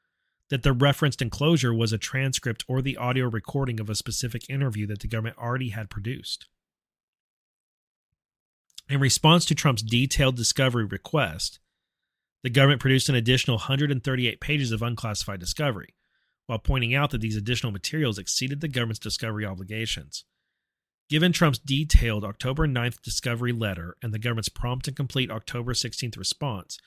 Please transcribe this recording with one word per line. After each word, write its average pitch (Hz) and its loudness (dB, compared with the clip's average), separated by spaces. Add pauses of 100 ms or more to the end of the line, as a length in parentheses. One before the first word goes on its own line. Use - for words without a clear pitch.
(500)
that 135 -2
the 143 4
referenced 139 2
enclosure 131 2
was 113 2
a 110 0
transcript 131 -4
or 127 0
the 131 -2
audio 127 0
recording 113 -2
of 104 -6
a 107 -2
specific - -6
interview 123 0
that 101 -6
the - -6
government 110 -4
already 123 -2
had 104 -8
produced. - -8 (2500)
In 139 2
response 156 6
to 151 2
Trump's 123 2
detailed 127 2
discovery 120 2
request, 95 -4 (840)
the 127 -2
government 135 6
produced 131 4
an 135 4
additional 123 4
hundred 139 0
and 131 -2
thirty-eight 123 -2
pages 143 -2
of 110 -2
unclassified 107 -6
discovery, 110 -6 (500)
while 113 -4
pointing 127 2
out 143 2
that 120 -2
these 107 -2
additional 110 -2
materials 117 -2
exceeded 135 -4
the 160 -4
government's 117 -2
discovery 107 -4
obligations. 95 -6 (840)
Given 165 4
Trump's 147 4
detailed 127 4
October 135 -2
ninth 123 -2
discovery 120 -2
letter 95 -4
and 110 -4
the 107 -4
government's 113 -2
prompt 123 -4
and 135 -6
complete 131 -2
October 120 -6
sixteenth 117 -4
response, 110 -6